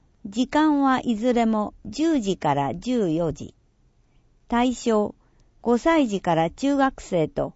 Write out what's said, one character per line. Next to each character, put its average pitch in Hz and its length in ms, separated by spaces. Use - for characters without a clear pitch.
ー。 202 40
時 247 180
間 302 340
は 262 220
い 233 120
ず 226 200
れ 233 100
も 214 300
十 294 340
時 196 160
か 143 200
ら 139 180
十 208 380
四 160 200
時。 - 220
対 240 260
象、 214 400
五 240 160
歳 320 300
児 196 120
か 175 140
ら 165 160
中 277 280
学 269 240
生 160 260
と 139 280